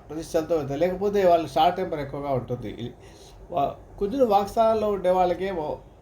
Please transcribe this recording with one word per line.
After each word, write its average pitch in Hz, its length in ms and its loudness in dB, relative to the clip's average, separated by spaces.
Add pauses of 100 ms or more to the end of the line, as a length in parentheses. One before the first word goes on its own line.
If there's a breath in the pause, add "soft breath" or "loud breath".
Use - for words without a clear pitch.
ప్రతిష్టలతో 160 460 -2
వెళ్తారు. 139 240 -2
లేకపోతే 185 460 2
వాళ్ళు 170 220 4
షార్ట్ 170 300 2
టెంపర్ 160 220 -4
ఎక్కువగా 143 300 -8
ఉంటుంది. 120 640 -6 (580 loud breath)
వా-, - 460 -4
కుజుడు 240 280 0
వాక్స్థానంలో 214 680 2
ఉండే 180 180 0
వాళ్ళకేమో 180 720 0 (220)